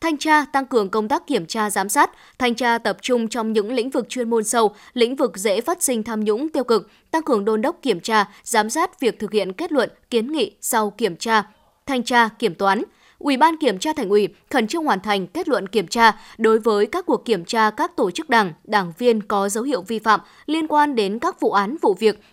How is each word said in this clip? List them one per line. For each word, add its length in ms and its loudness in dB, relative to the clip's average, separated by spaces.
thanh 160 -2
tra 280 2
tăng 200 -2
cường 240 0
công 180 -2
tác 200 -2
kiểm 180 -2
tra 240 -4
giám 200 -2
sát, 220 2
thanh 160 0
tra 220 0
tập 240 -2
trung 260 -2
trong 260 -4
những 180 0
lĩnh 180 -2
vực 200 -4
chuyên 200 -6
môn 140 0
sâu, 320 0
lĩnh 220 0
vực 220 -2
dễ 240 0
phát 220 -4
sinh 200 0
tham 200 -6
nhũng 260 -2
tiêu 140 -2
cực, 260 0
tăng 120 -2
cường 220 0
đôn 160 0
đốc 200 0
kiểm 180 -2
tra, 260 2
giám 260 0
sát 300 -2
việc 200 -2
thực 120 -8
hiện 220 0
kết 180 -6
luận, 180 2
kiến 220 -2
nghị 200 -2
sau 280 0
kiểm 260 -4
tra, 280 0
thanh 180 -2
tra, 260 4
kiểm 160 -2
toán. 280 0
Ủy 180 0
ban 200 4
Kiểm 220 -2
tra 140 -4
Thành 160 -6
ủy 200 2
khẩn 180 0
trương 160 -6
hoàn 160 0
thành 280 -4
kết 200 -8
luận 200 -2
kiểm 200 -2
tra 320 4
đối 220 4
với 280 2
các 180 -4
cuộc 200 0
kiểm 200 0
tra 260 2
các 240 -4
tổ 160 0
chức 180 -8
đảng, 240 2
đảng 340 -2
viên 240 2
có 280 0
dấu 140 -4
hiệu 180 -4
vi 180 -6
phạm 200 2
liên 220 -2
quan 280 2
đến 240 0
các 200 -4
vụ 120 0
án 300 0
vụ 120 4
việc 260 0